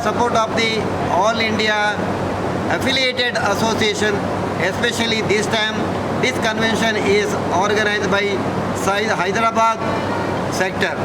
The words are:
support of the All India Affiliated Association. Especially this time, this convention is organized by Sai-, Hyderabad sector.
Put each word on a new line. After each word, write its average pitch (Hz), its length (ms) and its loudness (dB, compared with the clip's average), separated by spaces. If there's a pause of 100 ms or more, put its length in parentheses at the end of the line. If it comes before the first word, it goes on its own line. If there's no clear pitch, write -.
support 240 320 0
of 220 220 0
the 226 260 0 (300)
All 214 280 2
India 214 560 0 (800)
Affiliated 247 600 0 (160)
Association. 214 600 2 (440)
Especially 220 640 0 (100)
this 208 160 2
time, 214 280 0 (460)
this 247 140 0 (100)
convention 220 500 0
is 196 340 2 (260)
organized 208 540 2
by 196 140 2 (600)
Sai-, 202 220 2 (160)
Hyderabad 226 560 2 (760)
sector. 185 520 0